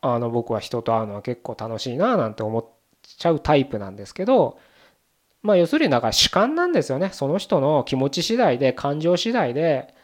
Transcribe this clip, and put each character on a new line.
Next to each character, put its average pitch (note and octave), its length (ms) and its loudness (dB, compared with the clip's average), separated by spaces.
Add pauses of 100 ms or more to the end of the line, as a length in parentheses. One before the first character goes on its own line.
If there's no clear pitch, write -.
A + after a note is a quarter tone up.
あ A#2+ 180 0
の、 A#2+ 100 -2
僕 A#2 220 -2
は G#2+ 80 0
人 A#2 220 -4
と A2+ 160 2
会 A2 60 0
う G#2+ 40 -6
の G2+ 80 -10
は G2+ 60 -12
結 B2 200 -6
構 A#2 160 -10
楽 A2+ 220 -8
し B2 140 -6
い C3 40 -4
な A3 200 2
な A2+ 100 0
ん G#2+ 60 -6
て A2+ 100 -6
思 A2 160 -2
っ A2+ 60 -4 (380)
ち - 220 -12
ゃ E3+ 60 4
う D3+ 80 0
タ D3 160 2
イ C#3 100 4
プ A2 140 -8
な G2 100 -10
ん G2 60 -14
で G2+ 100 -14
す - 80 -20
け F#3 120 -6
ど、 A3 320 2 (840)
ま G#3 120 2
あ、 F#3 40 6
要 F3 80 6
す C#4 120 0
る D#4+ 80 2
に E3 60 2
だ A#2+ 100 4
か A#2+ 60 -2
ら G#2+ 60 0
主 - 160 2
観 A#3+ 260 2
な F4 120 0
ん F4+ 40 -2
で C#4+ 100 2
す - 100 -6
よ C3+ 80 -2
ね。 F#3 140 -2
そ C#3 140 -4
の E3 100 0
人 D3 240 0
の C#3+ 220 2
気 - 120 -4
持 C3+ 140 0
ち E3 140 -2
次 A3+ 140 -2
第 E3 220 2
で、 C3 140 2
感 C#3+ 260 -4
情 E3+ 180 2
次 A3+ 140 -2
第 E3 220 0
で、 D3 500 -2